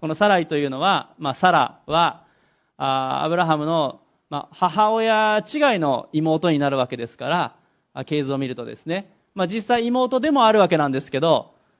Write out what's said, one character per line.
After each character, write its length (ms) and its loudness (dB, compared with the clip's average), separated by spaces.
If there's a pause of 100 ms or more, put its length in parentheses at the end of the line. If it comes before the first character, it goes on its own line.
こ 60 -6
の 80 -4
サ 120 2
ラ 120 4
イ 80 -2
と 100 -2
い 80 0
う 40 -4
の 120 -6
は、 360 -2
ま 140 -4
あ、 20 -6
サ 180 4
ラ 360 2
は、 380 0 (520)
あ 460 -2
ー、 20 -2
ア 40 -2
ブ 80 0
ラ 80 2
ハ 100 2
ム 100 -4
の、 360 -2 (280)
ま 220 -10
あ、 40 -20
母 360 0
親 460 2
違 400 0
い 20 -2
の 320 -2
妹 400 0
に 80 2
な 100 0
る 80 0
わ 100 0
け 100 -8
で 100 -8
す 100 -20
か 120 -8
ら、 260 -4 (380)
あ、 100 -12
系 200 -2
図 100 -4
を 40 -2
見 100 -4
る 80 -8
と 100 -12
で 100 -12
す 100 -20
ね、 260 -8 (280)
ま 60 0
あ、 20 -6
実 220 -6
際 160 2
妹 340 0
で 120 0
も 140 4
あ 60 6
る 80 4
わ 80 6
け 100 2
な 100 2
ん 40 -2
で 80 -2
す 100 -10
け 100 -4
ど、 340 0 (260)